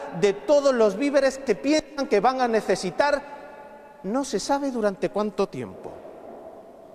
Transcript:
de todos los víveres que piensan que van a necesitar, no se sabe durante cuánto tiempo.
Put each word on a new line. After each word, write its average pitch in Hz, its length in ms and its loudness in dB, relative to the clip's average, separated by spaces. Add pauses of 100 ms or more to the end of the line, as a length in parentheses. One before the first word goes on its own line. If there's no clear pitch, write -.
(180)
de 196 140 4
todos 277 420 4
los 214 220 4
víveres 269 400 2
que - 180 -2
piensan 277 520 0
que - 140 4
van 262 200 2
a 247 80 2
necesitar, 226 720 0 (840)
no 247 200 -2
se 196 160 -4
sabe 277 300 -2
durante 208 400 -2
cuánto 202 380 -2
tiempo. 113 440 -12 (1040)